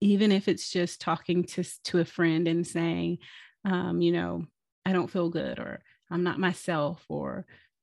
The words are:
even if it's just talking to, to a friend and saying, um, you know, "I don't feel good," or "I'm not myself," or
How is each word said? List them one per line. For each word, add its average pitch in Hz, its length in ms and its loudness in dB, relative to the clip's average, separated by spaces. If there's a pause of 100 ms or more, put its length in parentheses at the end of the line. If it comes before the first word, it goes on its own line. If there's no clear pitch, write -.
even 202 320 6
if 196 160 2
it's 160 220 -2
just 175 300 -2
talking 170 440 0
to, 180 200 -4 (200)
to - 140 2
a 165 60 4
friend 165 440 2
and 170 180 0
saying, 170 520 -2 (460)
um, 180 360 0
you 170 120 4
know, 170 340 -2 (400)
"I 190 60 2
don't 175 180 0
feel 175 180 0
good," 147 300 -4
or - 240 -10 (280)
"I'm 175 120 0
not 175 180 -2
myself," 170 680 -2
or 147 360 -6 (380)